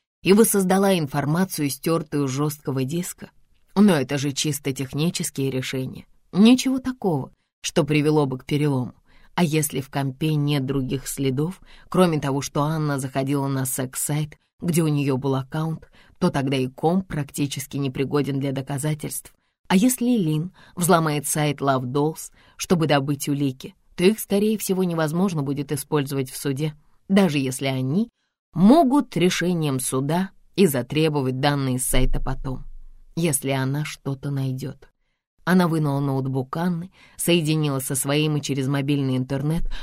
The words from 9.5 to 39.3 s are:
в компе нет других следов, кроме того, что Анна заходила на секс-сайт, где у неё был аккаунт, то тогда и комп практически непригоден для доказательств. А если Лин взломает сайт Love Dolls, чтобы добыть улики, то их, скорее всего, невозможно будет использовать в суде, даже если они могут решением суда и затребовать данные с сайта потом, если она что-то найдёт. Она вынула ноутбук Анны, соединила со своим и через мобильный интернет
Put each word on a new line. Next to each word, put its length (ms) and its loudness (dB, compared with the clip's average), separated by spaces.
в 80 -12
компе 460 -2
нет 320 0
других 400 -4
следов, 520 -2
кроме 300 2
того, 220 -2
что 200 -4
Анна 380 -2
заходила 480 -2
на 180 -2
секс-сайт, 720 -4
где 220 2
у 40 2
неё 300 0
был 160 -2
аккаунт, 560 -6
то 100 2
тогда 260 -2
и 120 0
комп 400 -2
практически 680 -6
непригоден 640 -2
для 120 -4
доказательств. 800 -6
А 80 4
если 300 4
Лин 480 0
взломает 520 2
сайт 320 -2
Love 260 0
Dolls, 460 -4
чтобы 300 0
добыть 420 0
улики, 480 -4
то 80 -2
их, 160 6
скорее 380 0
всего, 260 0
невозможно 580 0
будет 300 -4
использовать 580 -2
в 80 -14
суде, 380 -4
даже 300 4
если 260 -4
они 440 -2
могут 640 6
решением 640 0
суда 500 -2
и 120 6
затребовать 720 0
данные 400 0
с 60 -4
сайта 360 4
потом, 420 -6
если 340 -2
она 340 -2
что-то 480 -8
найдёт. 580 -6
Она 240 4
вынула 320 0
ноутбук 560 -2
Анны, 340 -4
соединила 640 0
со 160 -6
своим 420 0
и 40 -2
через 260 -2
мобильный 500 0
интернет 460 -2